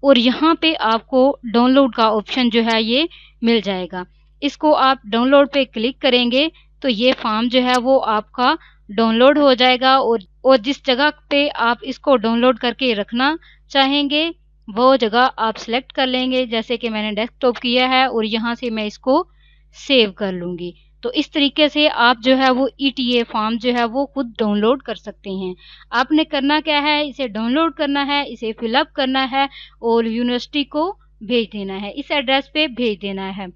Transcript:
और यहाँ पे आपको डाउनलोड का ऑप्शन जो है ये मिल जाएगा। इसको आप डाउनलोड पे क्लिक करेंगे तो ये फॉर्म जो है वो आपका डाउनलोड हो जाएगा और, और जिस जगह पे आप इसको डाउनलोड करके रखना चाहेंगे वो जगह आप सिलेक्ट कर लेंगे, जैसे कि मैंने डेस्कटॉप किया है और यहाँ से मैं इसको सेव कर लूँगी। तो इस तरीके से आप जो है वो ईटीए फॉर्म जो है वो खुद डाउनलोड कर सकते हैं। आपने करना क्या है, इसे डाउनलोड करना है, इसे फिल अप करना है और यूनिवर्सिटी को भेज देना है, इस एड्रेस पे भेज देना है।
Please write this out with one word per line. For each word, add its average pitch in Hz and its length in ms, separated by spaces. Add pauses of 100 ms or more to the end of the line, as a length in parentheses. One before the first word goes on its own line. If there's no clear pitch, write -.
और 277 140
यहाँ 262 400
पे 320 180
आपको 254 720
डाउनलोड 247 480
का 220 160
ऑप्शन 233 380
जो 226 140
है 226 200
ये 254 260 (320)
मिल 226 200
जाएगा। 185 440 (360)
इसको 302 320
आप 262 340
डाउनलोड 269 420
पे 277 180
क्लिक 240 320
करेंगे 247 520 (300)
तो 277 80
ये 247 240
फॉर्म 226 360
जो 254 120
है 254 180
वो 262 180 (120)
आपका 247 480 (320)
डाउनलोड 226 480
हो 277 180
जाएगा 254 440
और, 226 240 (200)
और 262 160
जिस 254 260
जगह 262 240 (200)
पे 285 180
आप 233 380
इसको 269 320
डाउनलोड 233 420
करके 240 360
रखना 254 440 (320)
चाहेंगे 285 640 (340)
वो 254 300
जगह 226 220
आप 226 380
सिलेक्ट 247 340
कर 269 160
लेंगे, 254 400
जैसे 226 300
कि 233 120
मैंने 214 240
डेस्कटॉप 233 460
किया 254 280
है 262 200
और 220 200
यहाँ 233 280
से 240 160
मैं 220 160
इसको 269 420 (480)
सेव 233 360
कर 190 200
लूँगी। 175 420 (280)
तो 233 80
इस - 220
तरीके 294 360
से 302 180
आप 240 340
जो 254 140
है 262 160
वो 254 180 (100)
ईटीए 247 460
फॉर्म 220 320
जो 240 160
है 240 140
वो 262 200
खुद 240 320
डाउनलोड 220 420
कर 220 140
सकते - 360
हैं। 185 240 (380)
आपने 302 320
करना 294 360
क्या 302 180
है, 294 280
इसे 262 220
डाउनलोड 247 440
करना 285 300
है, 285 220
इसे 226 280
फिल 226 220
अप 311 200
करना 262 300
है 269 240 (340)
और 233 240
यूनिवर्सिटी 240 580
को 339 320 (240)
भेज 226 280
देना 196 260
है, 202 160
इस 277 200
एड्रेस 269 420
पे 311 160
भेज 220 300
देना 196 300
है। 190 260